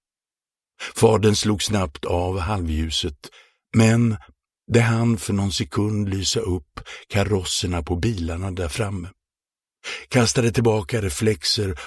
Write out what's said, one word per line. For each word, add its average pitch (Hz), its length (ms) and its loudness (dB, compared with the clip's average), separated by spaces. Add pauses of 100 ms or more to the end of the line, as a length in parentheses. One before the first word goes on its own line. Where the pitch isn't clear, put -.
(960)
Fadern 107 400 6
slog 104 280 0
snabbt 101 420 -2
av 90 340 0
halvljuset, 80 880 -4 (460)
men 113 420 4 (500)
det 113 140 4
hann 117 360 2
för - 160 -4
någon 98 200 0
sekund 104 560 -2
lysa 95 300 -2
upp - 400 -4 (280)
karosserna 95 760 0
på 87 120 -2
bilarna 87 560 -4
där 87 160 -4
framme. 98 420 -6 (1000)
Kastade 117 440 2
tillbaka 110 500 2
reflexer 101 840 -2